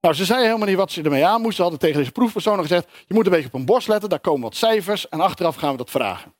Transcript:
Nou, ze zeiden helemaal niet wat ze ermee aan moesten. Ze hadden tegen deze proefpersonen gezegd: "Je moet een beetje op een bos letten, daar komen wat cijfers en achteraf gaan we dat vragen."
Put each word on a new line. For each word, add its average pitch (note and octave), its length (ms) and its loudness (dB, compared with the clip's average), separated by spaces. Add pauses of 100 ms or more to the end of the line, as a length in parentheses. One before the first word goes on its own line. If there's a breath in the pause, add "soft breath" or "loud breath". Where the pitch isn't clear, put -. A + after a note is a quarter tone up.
Nou, D#3+ 140 4
ze F3+ 100 -2
zeiden A#3 220 2
helemaal A3 200 0
niet F#3+ 100 2
wat F#3+ 140 0
ze E3+ 100 -8
ermee D3 240 2
aan A3 160 2
moesten. A3+ 140 -2
Ze F#3+ 60 -2
hadden E3+ 180 0
tegen D3+ 180 0
deze C3 140 0
proefpersonen G#3+ 500 0
gezegd: E3+ 260 0 (200 loud breath)
"Je F3+ 60 -8
moet A3 120 4
een F#3 60 2
beetje D#3 160 2
op - 60 -16
een C3 120 -4
bos A#3+ 220 2
letten, G#3+ 220 0
daar E3 100 -2
komen D3 220 0
wat A#2 140 -10
cijfers G#3+ 540 -2
en D#3 120 -4
achteraf F3 340 0
gaan D3 160 -2
we C3+ 60 -4
dat B2 120 -10
vragen." G#2 500 -4